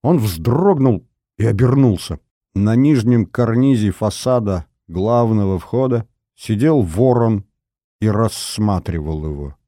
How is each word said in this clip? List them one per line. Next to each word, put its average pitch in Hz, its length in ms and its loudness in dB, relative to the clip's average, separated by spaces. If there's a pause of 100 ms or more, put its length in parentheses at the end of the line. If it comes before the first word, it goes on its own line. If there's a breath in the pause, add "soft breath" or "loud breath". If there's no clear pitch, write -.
Он 165 160 2
вздрогнул 123 840 0 (340)
и 107 60 0
обернулся. 113 760 0 (340)
На 104 220 2
нижнем 123 500 2
карнизе 117 640 0
фасада 104 760 -2 (200)
главного 104 720 0
входа 117 480 -2 (300)
сидел 131 460 0
ворон 110 640 2 (560)
и 107 80 0
рассматривал 92 1160 -4
его. 71 300 -10 (120)